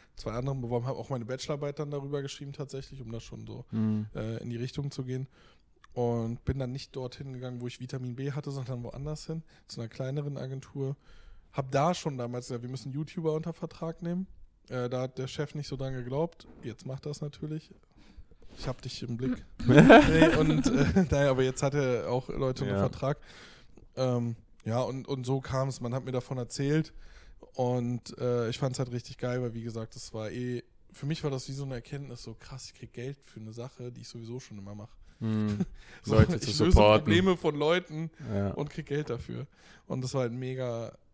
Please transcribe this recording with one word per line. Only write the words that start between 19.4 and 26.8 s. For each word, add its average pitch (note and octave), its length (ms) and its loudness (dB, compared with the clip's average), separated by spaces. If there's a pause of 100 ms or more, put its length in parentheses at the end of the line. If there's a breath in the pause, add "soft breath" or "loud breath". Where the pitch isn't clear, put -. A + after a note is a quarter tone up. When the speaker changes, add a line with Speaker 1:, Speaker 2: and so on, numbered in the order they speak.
Speaker 2:
<laughs> - 160 -4
Speaker 1:
Nee, E3 720 12
und, D#3 280 4
äh, C#3+ 380 4
<laughs> - 60 0
naja, C#3+ 200 6
aber C3 120 4
jetzt C3 180 0
hat C#3 120 0
er B2 360 0
auch B2 200 -2
Leute C3 340 -2
unter G2+ 120 0
Speaker 2:
Ja. G2 40 2
Speaker 1:
Vertrag. C3+ 380 0 (800 loud breath)
Ähm, A#2+ 380 0 (280)
ja, A2+ 180 0
und, B2+ 280 -4
und C3 160 -4
so C3 160 0
kam's. C3 400 -2
Man A#2+ 120 -4
hat C3 120 -4
mir C3 80 -8
davon B2+ 240 -4
erzählt C#3+ 560 0 (640 soft breath)